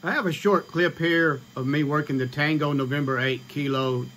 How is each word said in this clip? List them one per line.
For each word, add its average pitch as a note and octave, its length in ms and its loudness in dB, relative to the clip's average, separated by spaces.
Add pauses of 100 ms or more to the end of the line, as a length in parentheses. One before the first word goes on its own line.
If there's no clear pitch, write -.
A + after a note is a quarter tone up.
I E3+ 80 -2
have C#4 140 -2
a E3+ 60 0
short F#3+ 360 2
clip E3+ 300 0
here E3 420 2 (160)
of C3 100 -4
me C#3+ 160 0
working D3 360 0
the B2+ 100 -2
Tango D3 440 0
November C3+ 460 0
eight B2+ 300 -2
Kilo C3+ 580 -2 (100)